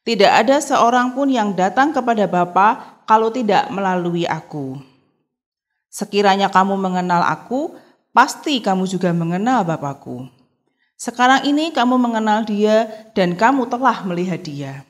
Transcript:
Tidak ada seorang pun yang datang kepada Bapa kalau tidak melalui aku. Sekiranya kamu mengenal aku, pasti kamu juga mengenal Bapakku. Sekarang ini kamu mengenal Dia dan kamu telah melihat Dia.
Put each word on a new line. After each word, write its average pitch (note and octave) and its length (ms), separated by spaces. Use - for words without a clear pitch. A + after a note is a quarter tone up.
Tidak G3+ 260
ada A3 300
seorang B3 560
pun C#4 160
yang G#3+ 240
datang G3+ 400
kepada A#3+ 320
Bapa F3+ 800
kalau A3 240
tidak G#3+ 400
melalui F3+ 560
aku. C#3 560
Sekiranya G3 560
kamu G3 240
mengenal F3+ 480
aku, B3 560
pasti C#4+ 480
kamu F#3+ 300
juga F3+ 240
mengenal F#3 480
Bapakku. C#3 640
Sekarang B3 480
ini D4 240
kamu B3+ 320
mengenal A3 420
Dia G#3+ 460
dan F3 240
kamu A#3+ 320
telah B3 340
melihat F3+ 380
Dia. C#3+ 480